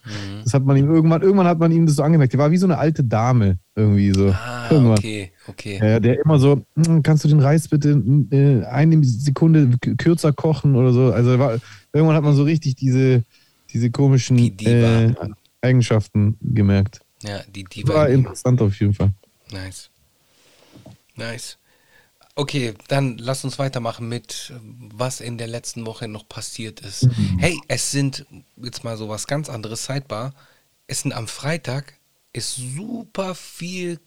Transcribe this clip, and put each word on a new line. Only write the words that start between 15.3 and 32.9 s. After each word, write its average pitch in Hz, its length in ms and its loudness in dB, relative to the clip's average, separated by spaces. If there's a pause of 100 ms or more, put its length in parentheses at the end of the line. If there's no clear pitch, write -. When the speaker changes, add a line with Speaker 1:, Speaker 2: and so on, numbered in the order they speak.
Speaker 2:
Eigenschaften 110 800 2
gemerkt. 101 600 0 (220)
Speaker 1:
Ja, 101 160 -10 (140)
die 98 100 -14
Diva. 104 320 -6
Speaker 2:
War 151 140 4
interessant 127 520 2
auf 101 180 0
jeden 101 140 2
Fall. 98 180 2 (400)
Speaker 1:
Nice. 95 380 -14 (1300)
Nice. 117 420 -14 (800)
Okay, 131 380 -6 (140)
dann 139 300 -2
lass 127 260 -8
uns 135 160 -10
weitermachen 120 480 -8
mit, - 460 -12 (100)
was 113 560 -10
in 117 180 -10
der 117 100 -10
letzten 117 380 -12
Woche 110 220 -12
noch 107 220 -16
passiert - 500 -14
ist. 101 240 -6
Speaker 2:
Mhm. 104 360 2
Speaker 1:
Hey, 151 280 0
es - 240 -4
sind, 139 340 -4 (300)
jetzt 120 300 -16
mal 113 100 -10
so 107 140 -12
was 107 180 -10
ganz 147 220 -6
anderes, 113 340 -12
Sidebar, 131 500 -10 (540)
es - 140 -8
sind 180 120 -6
am 113 140 -10
Freitag, 143 680 -8 (360)
ist - 240 -10
super 185 800 -10